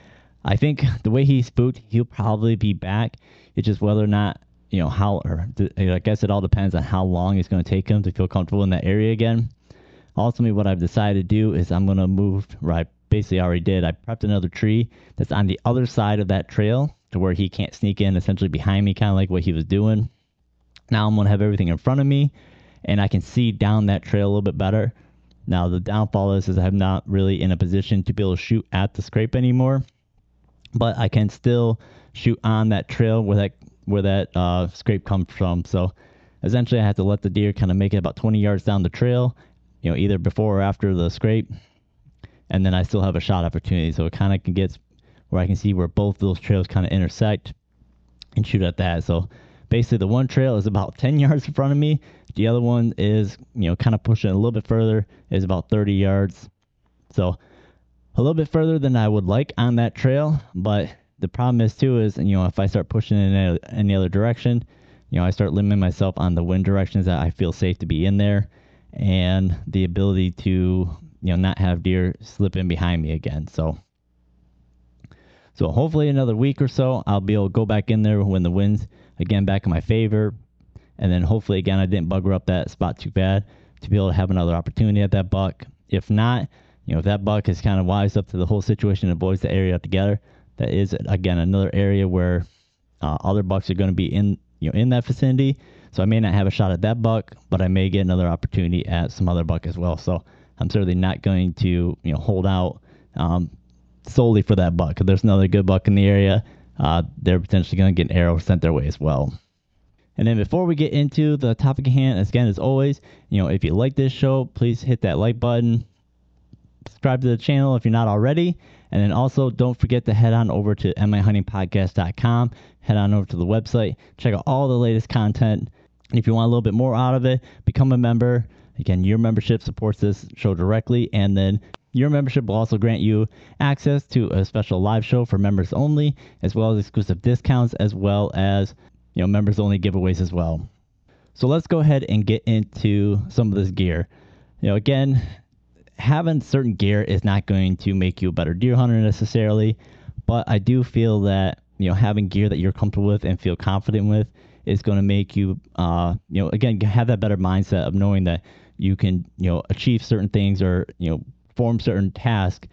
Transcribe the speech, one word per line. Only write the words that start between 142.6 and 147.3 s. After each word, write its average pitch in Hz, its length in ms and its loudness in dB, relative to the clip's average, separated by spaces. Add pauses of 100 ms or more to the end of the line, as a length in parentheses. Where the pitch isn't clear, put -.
some 113 220 0
of 95 40 -2
this 95 160 0
gear. 87 360 -2 (540)
You 104 80 2
know, 101 60 2
again, 135 460 0 (760)
having 151 440 0
certain 127 320 0
gear 104 300 2
is 95 200 0
not 101 220 0